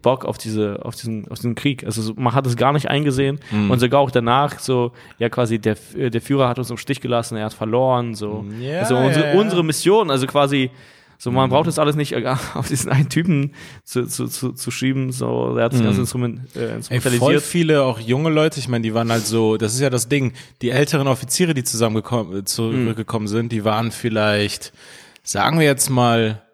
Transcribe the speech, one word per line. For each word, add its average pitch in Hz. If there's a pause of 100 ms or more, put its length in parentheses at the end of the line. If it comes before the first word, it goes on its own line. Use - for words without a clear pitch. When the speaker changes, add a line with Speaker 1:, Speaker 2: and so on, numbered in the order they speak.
Speaker 1:
Bock 127
auf 107
diese, 107
auf 113
diesen, 113
auf -
diesen 117
Krieg. 135
Also 107
so, 110
man 123
hat 135
es 120
gar 127
nicht 143
eingesehen. 139 (100)
Speaker 2:
Mhm. 104
Speaker 1:
Und 123
sogar 117
auch 123
danach 123
so, 123 (260)
ja, 117
quasi 117
der 107
F-, -
äh, 127
der 113
Führer 135
hat 120
uns 120
im 123
Stich -
gelassen, 117
er 107
hat 107
verloren, 120
so. 104 (160)
Speaker 2:
Ja, 143
Speaker 1:
Also 127
unsere, 135
Speaker 2:
ja, 143
ja. 185
Speaker 1:
unsere 185
Mission, 180
also 135
quasi, 139 (460)
so -
man 131
Speaker 2:
Mhm. 127
Speaker 1:
braucht 156
das 156
alles 151
nicht, 147
äh, 127 (100)
<laughs> -
auf -
diesen 135
einen 135
Typen 151 (300)
zu, 123
zu, 123
zu, 123
zu 127
schieben, 131
so, 123
der 117
hat 117
das 123
Speaker 2:
Mhm. 113
Speaker 1:
ganze 104
Instrument, 123 (140)
äh, - (140)
Speaker 2:
Ey, 110
Speaker 1:
instrumentalisiert. 120
Speaker 2:
voll 147
viele 156
auch 117
junge 127
Leute, 156
ich 117
meine, 120
die 110
waren 117
halt 117
so, 110
das 107
ist 127
ja 143
das 123
Ding, 135 (260)
die 120
älteren 139
Offiziere, 143
die 127
zusammengekommen, 110
äh, 98
zurückgekommen 113
Speaker 1:
Mhm. 104
Speaker 2:
sind, 113
die 107
waren 110
vielleicht, 107 (480)
sagen 123
wir 160
jetzt 139
mal 117 (120)